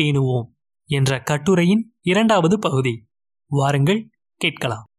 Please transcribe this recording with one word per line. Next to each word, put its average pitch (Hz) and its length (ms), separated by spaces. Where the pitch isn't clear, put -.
பேணுவோம் 131 460
என்ற 135 340
கட்டுரையின் 175 800
இரண்டாவது 196 580
பகுதி. 131 480
வாருங்கள் 143 600
கேட்கலாம். 113 480